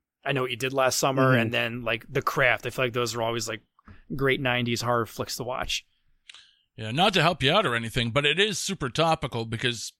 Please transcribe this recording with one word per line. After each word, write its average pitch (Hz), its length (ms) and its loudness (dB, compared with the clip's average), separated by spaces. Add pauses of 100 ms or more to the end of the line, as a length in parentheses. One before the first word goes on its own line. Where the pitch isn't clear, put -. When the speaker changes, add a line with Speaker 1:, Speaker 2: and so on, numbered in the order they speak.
(260)
Speaker 1:
I 139 60 -2
Know 135 100 0
What 127 100 -2
You 120 60 -6
Did 127 160 -2
Last 131 240 2
Summer, 135 360 4
Speaker 2:
Mm-hmm. 120 80 6
Speaker 1:
and 117 120 0
then, 120 300 -2
like, 113 260 -2
The 135 140 -2
Craft. 123 420 2
I 123 60 -4
feel 131 140 -2
like 120 80 -2
those 120 220 -2
are 120 60 -2
always, 113 260 -2
like, 110 140 -8 (540)
great 135 260 2
nineties 123 400 0
horror 120 240 0
flicks - 320 -8
to 135 60 -6
watch. - 420 -6 (880)
Speaker 3:
Yeah, 110 140 -10
not 175 240 2
to 180 80 4
help 165 220 2
you 135 80 4
out 196 160 4
or 120 80 0
anything, 117 340 -2
but 139 160 2
it 151 140 2
is 208 180 0
super 151 320 -4
topical 147 560 0
because 117 540 -4